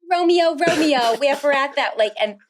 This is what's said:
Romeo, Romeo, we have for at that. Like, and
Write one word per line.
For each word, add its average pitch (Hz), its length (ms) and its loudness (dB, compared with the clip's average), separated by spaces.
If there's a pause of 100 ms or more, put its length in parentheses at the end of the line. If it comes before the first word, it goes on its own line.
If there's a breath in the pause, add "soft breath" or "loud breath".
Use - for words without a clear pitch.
Romeo, 349 460 2
Romeo, 294 640 0
we 285 80 -2
have 277 120 0
for 285 140 0
at 277 220 -2
that. 240 220 -4
Like, 214 240 0
and 214 160 -4 (120)